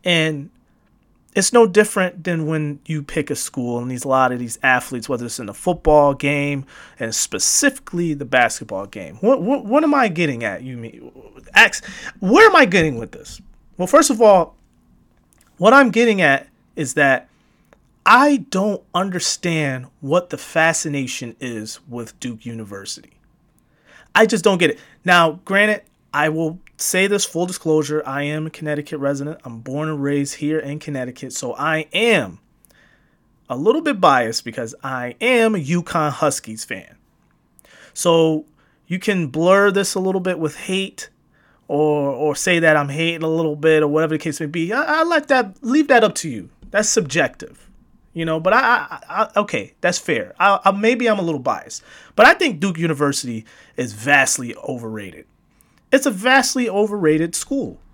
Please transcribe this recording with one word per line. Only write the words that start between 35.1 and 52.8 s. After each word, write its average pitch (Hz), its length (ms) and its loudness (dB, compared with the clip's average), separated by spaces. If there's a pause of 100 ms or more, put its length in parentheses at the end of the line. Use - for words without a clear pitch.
am 226 340 2
a 190 40 -2
uconn 160 520 -2
Huskies 123 560 -4
fan. - 300 -14 (1000)
So 160 500 2 (420)
you 185 120 -6
can 180 300 -2
blur 185 420 4
this 190 240 -2
a 190 60 -2
little 185 200 -2
bit 180 180 -4
with 156 180 -4
hate - 520 -8 (600)
or, 147 420 0
or 139 260 -2
say 175 220 0
that 160 180 4
I'm 143 140 0
hating 165 320 -4
a 160 60 -2
little 160 280 -2
bit 156 260 4
or 147 60 2
whatever 156 260 0
the 151 80 -4
case 156 180 -6
may 156 60 -4
be. 165 280 -4
I, 302 260 -2
I - 40 2
let 320 240 -2
that, 247 340 0
leave 277 260 0
that 233 160 6
up - 120 0
to 165 120 -8
you. 110 220 -12 (200)
That's 208 200 0
subjective, - 800 -4 (420)
you 165 140 -6
know, 160 140 -4
but 185 120 2
I, 240 80 4
I, 233 480 -2
I, 208 320 -2
okay, 123 400 -6
that's 175 180 0
fair. 107 400 -6
I, 196 260 2
I, 196 80 6
maybe 226 360 0
I'm 208 100 0
a 190 40 -4
little 160 180 -2
biased, - 420 -6 (340)
but 233 100 8
I 339 80 8
think 254 260 -2
Duke 190 160 -2
University 139 680 -4 (300)